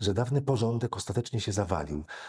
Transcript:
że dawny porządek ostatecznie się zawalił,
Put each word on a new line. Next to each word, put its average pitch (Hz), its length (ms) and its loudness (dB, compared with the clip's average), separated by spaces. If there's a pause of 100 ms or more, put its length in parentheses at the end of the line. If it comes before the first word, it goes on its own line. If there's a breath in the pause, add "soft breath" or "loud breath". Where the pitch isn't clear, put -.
że 98 140 2
dawny 120 280 2
porządek 117 540 2
ostatecznie 107 440 -2
się 104 120 -2
zawalił, 78 520 0 (240 loud breath)